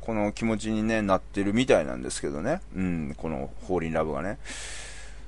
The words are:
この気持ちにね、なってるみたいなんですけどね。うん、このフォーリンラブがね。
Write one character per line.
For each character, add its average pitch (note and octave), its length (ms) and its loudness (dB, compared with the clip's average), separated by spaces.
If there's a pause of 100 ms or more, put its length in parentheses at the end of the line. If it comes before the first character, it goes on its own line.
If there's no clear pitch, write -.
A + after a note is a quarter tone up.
こ A#2 120 -4
の G#2 180 2
気 - 140 -2
持 A2+ 120 4
ち G#2+ 140 -2
に G#2+ 120 2
ね、 A2 180 4
な F#2+ 160 6
っ - 40 -8
て - 220 -2
る G2+ 100 2
み B2 120 4
た A2+ 160 8
い D2 40 0
な B1+ 100 -4
ん B1+ 80 -6
で C2 80 -6
す - 100 -6
け D#2+ 80 -2
ど D2 140 -4
ね。 D#3 180 0 (140)
う F#2 60 0
ん、 E2 360 0
こ E2 120 -4
の C#2 200 -4 (160)
フ F#2 80 -2
ォ F2 40 4
ー - 20 2
リ E2 100 0
ン D#2+ 40 -2
ラ D#2 100 4
ブ D#2 100 0
が C#2 80 -2
ね。 F#2+ 160 -4 (880)